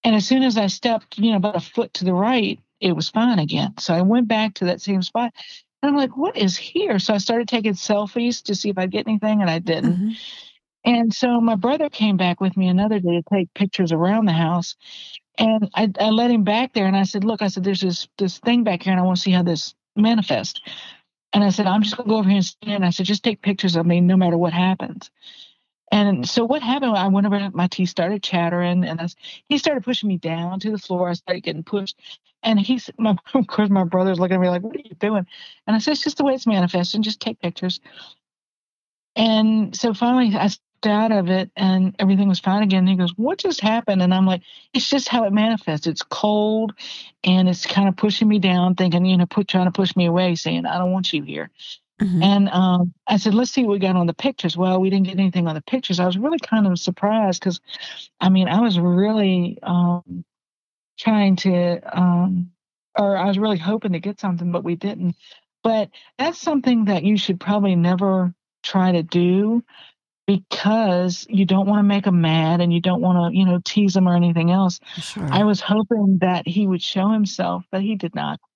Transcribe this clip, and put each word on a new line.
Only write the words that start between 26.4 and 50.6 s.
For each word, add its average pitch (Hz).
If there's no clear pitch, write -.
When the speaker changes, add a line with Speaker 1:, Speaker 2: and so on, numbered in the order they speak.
Speaker 1:
what 269
happened, 254
I 190
went 196
over, 202
my 180
teeth 180
started 196
chattering, 175
and 165
I 170
s-, 175
he 285
started 277
pushing 226
me 185
down 170
to 208
the 214
floor. 180
I 175
started -
getting 160
pushed. 196
And 220
he's, 240
my, 214
<laughs> -
of 254
course, 214
my 190
brother's 185
looking 185
at 180
me 180
like, 180
"What 220
are 294
you 202
doing?" 208
And 220
I -
said, 302
"It's 294
just 294
the 285
way 269
it's 254
manifesting. 185
Just 214
take 220
pictures." 180
And 220
so 233
finally 240
I 175
stepped -
out 214
of 190
it, 185
and 190
everything 196
was 185
fine 196
again. 190
And 185
he 190
goes, 175
"What 285
just 359
happened?" 214
And 185
I'm 190
like, 185
"It's -
just 277
how 233
it 196
manifests. 208
It's 160
cold, 214
and 185
it's 180
kinda 196
pushing 214
me 208
down, 180
thinking, 175
you 185
know, 175
put-, -
trying 185
to 180
push 190
me 180
away, 175
saying, 170